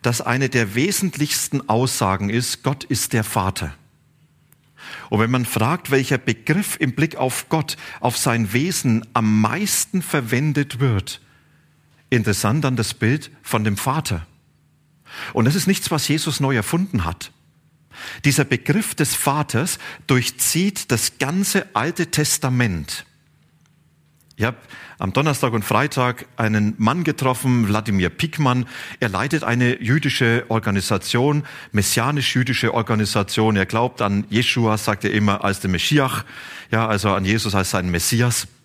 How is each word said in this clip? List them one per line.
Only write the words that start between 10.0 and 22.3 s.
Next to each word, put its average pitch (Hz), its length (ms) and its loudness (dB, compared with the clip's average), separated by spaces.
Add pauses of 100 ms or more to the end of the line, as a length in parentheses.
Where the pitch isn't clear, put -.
verwendet 139 800 -2
wird, 113 400 0 (880)
interessant 110 560 2
dann 131 100 0
das 117 200 -2
Bild 123 360 0 (120)
von 110 200 0
dem 104 140 0
Vater. 131 500 -4 (1040)
Und 117 120 2
das 139 100 4
ist 190 140 0
nichts, - 240 0
was 151 160 -2
Jesus 151 320 -2
neu 135 160 2
erfunden 143 480 -2
hat. - 260 -8 (920)
Dieser 143 200 4
Begriff 147 500 0
des - 200 0
Vaters 147 640 0 (280)
durchzieht 160 840 0
das - 280 0
ganze 185 560 0
Alte 156 360 0
Testament. 123 920 0 (1300)